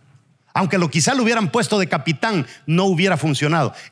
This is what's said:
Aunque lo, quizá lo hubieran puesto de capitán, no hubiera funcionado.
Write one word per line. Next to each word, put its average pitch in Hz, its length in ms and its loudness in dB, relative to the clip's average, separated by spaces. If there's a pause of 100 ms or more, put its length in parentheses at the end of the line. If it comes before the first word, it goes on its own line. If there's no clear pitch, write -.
(540)
Aunque 190 220 0
lo, 170 140 0
quizá 220 240 0
lo 254 80 2
hubieran 220 280 2
puesto 220 280 0
de 185 100 0
capitán, 170 580 -2 (200)
no 170 180 2
hubiera 185 320 2
funcionado. 147 560 0 (200)